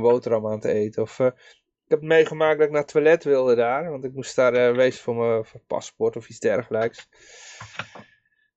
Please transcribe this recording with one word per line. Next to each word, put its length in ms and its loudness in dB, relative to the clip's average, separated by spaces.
mijn 140 4
boterham 340 -2
aan 80 -4
het 100 -12
eten. 360 -2
Of, 180 -8
eh, 80 2
heb 140 0
meegemaakt 560 2
dat 100 4
ik 60 -6
naar 80 0
het 100 -10
toilet 320 2
wilde 320 2
daar, 340 -2
want 140 -10
ik 100 -10
moest 220 -12
daar, 180 4
eh, 220 2
wezen 280 0
voor 120 -6
mijn, 300 -2
voor 220 -20
paspoort 480 -4
of 140 -14
iets 100 -20
dergelijks. 680 -4